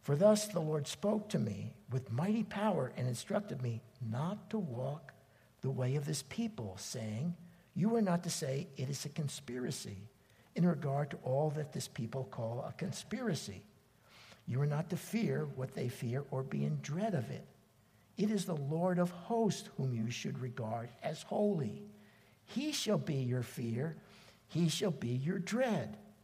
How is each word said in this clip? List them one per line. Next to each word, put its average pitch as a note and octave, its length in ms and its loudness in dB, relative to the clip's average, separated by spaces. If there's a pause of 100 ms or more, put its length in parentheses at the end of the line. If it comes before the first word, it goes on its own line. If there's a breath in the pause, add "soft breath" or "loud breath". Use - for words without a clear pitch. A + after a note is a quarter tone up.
For C#3+ 140 2
thus G#3 320 8
the - 120 0
Lord D#3 260 0
spoke G#3 420 0
to - 100 2
me G#2 360 -2 (160)
with B2 200 -2
mighty G3 320 2
power C#3 540 0
and - 100 0
instructed C3 540 -2
me A#2 220 -2 (180)
not C#3+ 480 -2
to A3 100 -2
walk C#3 540 -4 (480 soft breath)
the C3+ 100 -2
way C3 260 2
of C#3+ 100 -2
this D3+ 160 -2
people, A#2 560 -4
saying, A#2 580 -2 (380 loud breath)
'You A3 220 4
are A3+ 40 6
not F3 220 4
to E3+ 80 -4
say C#3 380 -2 (100)
it C3 100 -2
is C#3+ 160 -4
a D3+ 60 -4
conspiracy C#3+ 960 -4 (460 soft breath)
in E3+ 100 6
regard C#3+ 460 2
to - 80 -6
all C#3 320 2
that D3 240 -4
this - 140 -4
people A#2 360 -4
call A#2 420 -4
a - 60 -8
conspiracy. F3+ 920 -4 (840 loud breath)
You B2 160 0
are D3 40 4
not D3 240 0
to F3 60 -2
fear D#3 480 0
what C3 300 -6
they C3 160 -2
fear B2+ 400 -2
or C3 120 0
be C#3 220 0
in D3 160 0
dread F#3 340 0
of B2+ 160 0
it. - 160 -8 (680 soft breath)
It G#3+ 140 2
is G3+ 160 2
the E3+ 100 0
Lord E3 420 2
of F3 120 6
hosts - 680 2
whom C3 160 2
you A2+ 180 0
should B2+ 280 -4
regard A#2 500 -4 (140)
as D3+ 200 -4
holy. E3 600 2 (640 loud breath)
He D4 260 -2
shall G#3+ 240 2
be D3 200 0
your B2+ 260 2
fear. B2 560 -2 (480 loud breath)
He E3 240 4
shall - 200 2
be A#2+ 200 -2
your C#3 280 2
dread. G#3+ 600 0 (260)